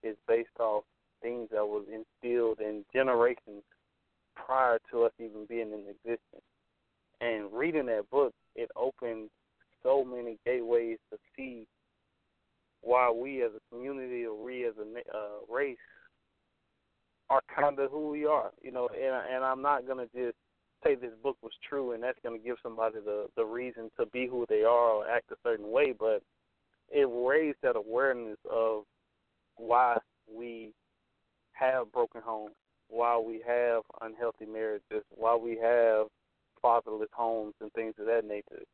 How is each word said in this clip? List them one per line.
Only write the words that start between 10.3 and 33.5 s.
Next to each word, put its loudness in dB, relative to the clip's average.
gateways 0
to -14
see -14
why 4
we -2
as 0
a -20
community -8
or -8
we -8
as -4
a -8
na-, -12
uh, -12
race -2
are 6
kinda 2
who -4
we -4
are, 2
you -14
know. -2
And, -4
and -2
I'm -2
not 0
gonna -6
just -4
say 4
this -10
book -2
was -14
true -4
and -6
that's -4
gonna -8
give -8
somebody -4
the, -4
the 0
reason -6
to 2
be -4
who -2
they 4
are 6
or 0
act 0
a -8
certain -2
way, 4
but 2
it 4
raised 2
that 2
awareness 0
of 0
why 4
we -12
have 0
broken -2
homes, -8
why 2
we -4
have 2